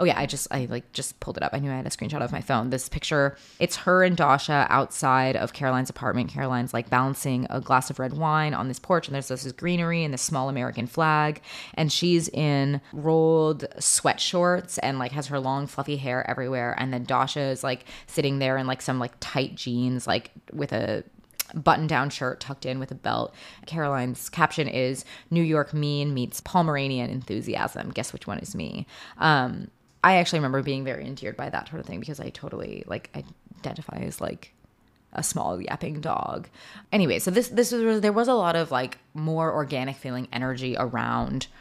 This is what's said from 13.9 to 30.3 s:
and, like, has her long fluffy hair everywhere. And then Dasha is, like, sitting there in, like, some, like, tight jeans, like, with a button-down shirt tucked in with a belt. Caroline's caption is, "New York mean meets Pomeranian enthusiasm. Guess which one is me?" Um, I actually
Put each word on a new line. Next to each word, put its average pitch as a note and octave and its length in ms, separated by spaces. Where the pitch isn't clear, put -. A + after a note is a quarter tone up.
and, C3+ 160
like, B2+ 140
has C#3+ 160
her C#3+ 100
long C#3 300
fluffy C#3+ 280
hair B2+ 320
everywhere. B2+ 480
And C3 160
then B2 120
Dasha C3+ 360
is, C3+ 220
like, C3 220
sitting C#3 320
there C3 160
in, C3 100
like, C3 160
some, C3 160
like, A#2+ 220
tight - 340
jeans, B2 540
like, - 240
with C#3+ 200
a G#2+ 320
button-down D3 560
shirt - 300
tucked - 260
in C3 120
with C3 120
a C3 40
belt. A#2 400
Caroline's C#3 640
caption D#3 400
is, C3 380
"New E3+ 120
York D#3 300
mean D3 400
meets B2+ 300
Pomeranian C#3 680
enthusiasm. - 800
Guess - 240
which - 140
one G2+ 120
is - 160
me?" - 320
Um, C#3 540
I F#3+ 120
actually E3+ 240